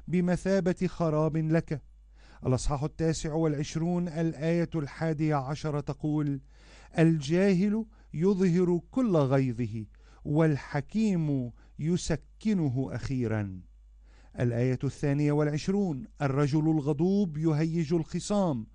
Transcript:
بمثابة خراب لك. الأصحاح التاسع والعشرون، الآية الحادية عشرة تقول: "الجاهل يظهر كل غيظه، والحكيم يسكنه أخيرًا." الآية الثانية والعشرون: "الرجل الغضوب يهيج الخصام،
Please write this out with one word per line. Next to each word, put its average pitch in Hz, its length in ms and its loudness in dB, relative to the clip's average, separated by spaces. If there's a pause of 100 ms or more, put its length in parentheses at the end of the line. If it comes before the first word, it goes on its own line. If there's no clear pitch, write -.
بمثابة 180 800 0
خراب 156 500 0
لك. 156 440 -2 (640)
الأصحاح 127 380 0
التاسع 160 500 -2
والعشرون، 165 760 -2
الآية 165 680 -2
الحادية 156 600 -2
عشرة 147 440 -4
تقول: 147 640 -2 (580)
"الجاهل 180 840 4 (280)
يظهر 180 680 4 (120)
كل 233 260 2
غيظه، 123 680 0 (400)
والحكيم 151 1300 0 (280)
يسكنه 156 1120 -2
أخيرًا." 107 720 -4 (760)
الآية 123 440 0
الثانية 143 480 0
والعشرون: 151 720 -2 (160)
"الرجل 147 480 2
الغضوب 160 680 0
يهيج 160 560 0
الخصام، 170 800 -2